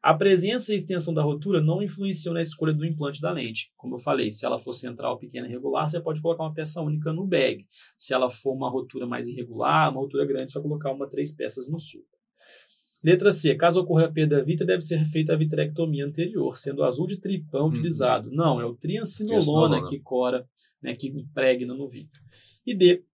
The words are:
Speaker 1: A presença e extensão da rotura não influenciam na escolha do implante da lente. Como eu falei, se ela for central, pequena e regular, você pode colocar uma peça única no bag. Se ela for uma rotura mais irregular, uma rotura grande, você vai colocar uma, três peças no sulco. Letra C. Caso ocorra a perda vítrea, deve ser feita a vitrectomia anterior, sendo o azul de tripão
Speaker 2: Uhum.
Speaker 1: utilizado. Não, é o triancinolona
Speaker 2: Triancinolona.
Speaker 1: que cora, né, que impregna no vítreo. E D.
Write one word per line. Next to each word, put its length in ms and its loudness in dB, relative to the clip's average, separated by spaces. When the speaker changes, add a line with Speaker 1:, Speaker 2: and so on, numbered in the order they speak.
Speaker 1:
A 120 4
presença 580 2
e 40 2
extensão 360 -2
da 100 2
rotura 380 0
não 220 2
influenciam 500 -4
na 80 -2
escolha 320 -2
do 140 -2
implante 340 -4
da 100 -2
lente. 460 -8
Como 200 -10
eu 20 -10
falei, 320 -2
se 160 -6
ela 120 -2
for 140 -10
central, 460 -6
pequena 280 -12
e 40 -10
regular, 380 -2
você 120 -2
pode 220 -6
colocar 220 0
uma 100 -6
peça 260 -6
única 320 -2
no 140 -4
bag. 400 0
Se 180 -4
ela 160 2
for 240 -4
uma 160 -4
rotura 360 -6
mais 220 -6
irregular, 640 0
uma 100 -6
rotura 240 0
grande, 260 -2
você 80 -8
vai 100 -6
colocar 240 -4
uma, 160 -6
três 240 -4
peças 360 -8
no 100 -4
sulco. 280 -16
Letra 280 6
C. 240 4
Caso 260 4
ocorra 260 4
a 40 -4
perda 320 4
vítrea, 240 0
deve 160 2
ser 220 0
feita 280 0
a 40 4
vitrectomia 680 0
anterior, 540 -2
sendo 220 -6
o 40 2
azul 220 0
de 140 -6
tripão 440 -4
Speaker 2:
Uhum. 40 4
Speaker 1:
utilizado. 640 0
Não, 280 2
é 40 -4
o 100 -4
triancinolona 680 -2
Speaker 2:
Triancinolona. 480 4
Speaker 1:
que 120 -6
cora, 480 -2
né, 140 -6
que 120 -10
impregna 680 0
no 140 -8
vítreo. 340 -18
E 80 -4
D. 400 6